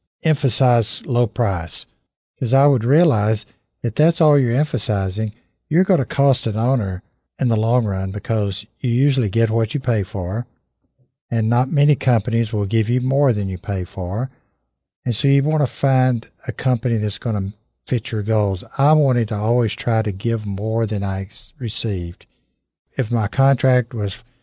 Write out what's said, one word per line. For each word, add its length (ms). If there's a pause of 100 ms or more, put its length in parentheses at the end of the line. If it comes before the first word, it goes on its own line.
(220)
emphasized 840
low 200
price, 600 (520)
'cause 160
I 120
would 180
realize 640 (360)
that 140
that's 240
all 180
you're 180
emphasizing. 760 (360)
You're 160
gonna 200
cost 420
an 100
owner 460 (360)
in 100
the 80
long 280
run 260
because 560 (140)
you 100
usually 380
get 220
what 240
you 60
pay 220
for, 440 (840)
and 180
not 220
many 240
companies 580
will 140
give 220
you 120
more 320
than 160
you 100
pay 260
for. 460 (760)
And 100
so 140
you 140
wanna 240
find 600 (220)
a 40
company 440
that's 220
gonna 340 (340)
fit 240
your 120
goals. 420 (140)
I 160
wanted 340
to 80
always 380
try 280
to 100
give 340
more 400
than 160
I 180
ex-, 380
received. 640 (720)
If 140
my 180
contract 640
was 300 (200)